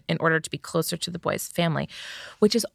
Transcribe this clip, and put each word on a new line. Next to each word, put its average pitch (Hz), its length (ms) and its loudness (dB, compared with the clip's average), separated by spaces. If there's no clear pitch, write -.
in 165 140 2
order 160 180 4
to - 100 -10
be 143 80 -6
closer - 380 -2
to 170 160 -6
the 175 80 -6
boy's - 300 -2
family, 156 400 0
which 208 160 6
is 220 200 2